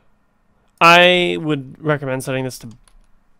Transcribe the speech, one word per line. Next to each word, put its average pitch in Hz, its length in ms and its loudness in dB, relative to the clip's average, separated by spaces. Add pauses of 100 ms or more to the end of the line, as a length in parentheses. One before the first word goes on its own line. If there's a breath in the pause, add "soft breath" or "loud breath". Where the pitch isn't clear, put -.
(800)
I 175 580 4
would 147 420 -8
recommend 139 440 -6
setting 131 180 -6
this 127 160 -10
to 117 120 -20 (680)